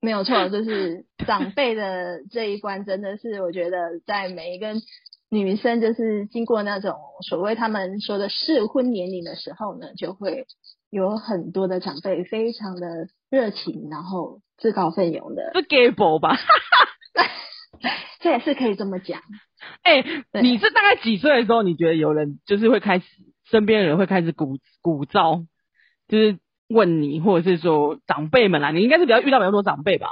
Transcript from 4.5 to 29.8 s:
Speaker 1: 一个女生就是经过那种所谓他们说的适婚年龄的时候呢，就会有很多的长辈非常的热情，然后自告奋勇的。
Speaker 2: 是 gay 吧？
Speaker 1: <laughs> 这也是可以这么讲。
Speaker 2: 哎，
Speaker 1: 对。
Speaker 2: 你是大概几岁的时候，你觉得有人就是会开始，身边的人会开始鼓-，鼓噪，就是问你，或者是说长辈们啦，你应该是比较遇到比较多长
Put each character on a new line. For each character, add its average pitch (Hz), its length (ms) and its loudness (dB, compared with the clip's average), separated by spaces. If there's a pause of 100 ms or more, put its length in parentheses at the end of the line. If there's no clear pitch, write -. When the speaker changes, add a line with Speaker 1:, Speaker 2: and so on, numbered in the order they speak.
Speaker 1:
一 185 40 -16
个 214 140 -8 (560)
女 202 280 -2
生 233 260 0
就 226 100 2
是 220 320 -2
经 233 220 -6
过 226 160 0
那 202 180 -6
种 190 140 -6 (340)
所 165 100 -4
谓 202 160 -2
他 226 140 -2
们 202 320 -6
说 208 160 -6
的 196 140 -4
适 285 340 0
婚 247 280 -2
年 185 180 -6
龄 180 140 -8
的 160 120 -12
时 - 160 -14
候 185 260 -12
呢， 156 160 -16
就 185 200 -10
会 190 320 -8 (420)
有 202 300 -2
很 180 340 -6
多 190 160 -2
的 185 120 -4
长 - 200 -10
辈 180 240 -4
非 226 300 -4
常 190 220 -12
的 170 320 -10 (200)
热 247 220 0
情， 156 400 -10
然 156 120 -12
后 180 380 -8 (160)
自 220 160 -2
告 185 180 0
奋 180 220 0
勇 - 220 -10
的。 - 200 -8
Speaker 2:
是 - 80 0
gay 254 300 4
吧？ 160 480 2
Speaker 1:
<laughs> - 1800 -2
这 339 100 0
也 254 100 2
是 294 140 0
可 254 140 -2
以 202 60 0
这 196 100 -6
么 190 140 -4
讲。 - 240 -10 (600)
Speaker 2:
哎， 294 200 6 (300)
Speaker 1:
对。 208 100 0
Speaker 2:
你 247 160 4
是 392 120 2
大 453 120 2
概 403 140 6
几 220 200 0
岁 269 240 4
的 233 60 0
时 208 60 2
候， 233 100 4
你 180 120 2
觉 165 120 0
得 165 80 4
有 151 180 2
人 151 320 -2
就 202 140 0
是 220 100 4
会 220 120 4
开 196 180 2
始， 180 60 -4 (460)
身 220 140 4
边 214 160 4
的 190 60 4
人 151 100 2
会 185 100 2
开 190 160 2
始 165 100 -2
鼓-， 139 260 -4 (240)
鼓 151 240 0
噪， 165 400 2 (600)
就 214 100 2
是 214 200 4 (300)
问 185 320 4
你， 147 200 -2
或 180 200 4
者 175 100 0
是 180 60 4
说 156 500 2
长 165 220 -2
辈 220 200 6
们 160 120 4
啦， 147 120 0
你 165 100 2
应 240 80 4
该 311 80 6
是 349 80 4
比 240 40 2
较 226 120 6
遇 269 80 2
到 262 80 6
比 208 60 4
较 185 60 2
多 202 120 2
长 160 200 -2